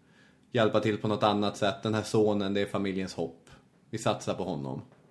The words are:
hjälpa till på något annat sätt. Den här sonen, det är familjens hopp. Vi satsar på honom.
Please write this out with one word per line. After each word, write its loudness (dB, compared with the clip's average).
hjälpa 4
till 2
på -2
något 0
annat 2
sätt. 0
Den 0
här 0
sonen, 2
det 2
är 0
familjens -4
hopp. -8
Vi -6
satsar -2
på -6
honom. -6